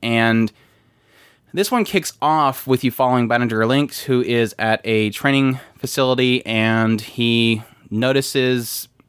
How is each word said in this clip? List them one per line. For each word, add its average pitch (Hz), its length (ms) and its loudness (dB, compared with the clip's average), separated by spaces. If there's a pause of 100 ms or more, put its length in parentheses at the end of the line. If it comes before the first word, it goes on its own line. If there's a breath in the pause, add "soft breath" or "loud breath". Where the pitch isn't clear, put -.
and 113 500 0 (1040 soft breath)
this 190 160 -2
one 240 140 0
kicks - 380 -4
off 151 440 0
with 131 160 2
you 127 80 0
following 123 380 2
Banagher 113 400 0
Links, 135 320 -2
who 127 220 0
is 117 360 0
at 110 260 0
a 110 260 0
training 135 500 0 (160 loud breath)
facility, 127 680 0
and 113 540 0
he 117 600 0 (280 loud breath)
notices 127 960 -2 (200)